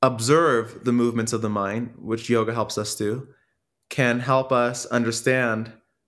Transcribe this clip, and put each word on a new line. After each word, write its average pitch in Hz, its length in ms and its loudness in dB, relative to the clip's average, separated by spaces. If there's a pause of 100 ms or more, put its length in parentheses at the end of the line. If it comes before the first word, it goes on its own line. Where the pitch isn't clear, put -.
observe 127 800 2
the 123 80 2
movements 117 400 0
of 110 100 -2
the 107 80 -2
mind, 104 480 -4
which 113 320 -6
yoga 113 240 2
helps 113 240 -4
us 107 160 -4
do, 113 340 -4 (640)
can 123 300 0
help 131 300 0
us 123 360 0
understand 117 840 0 (360)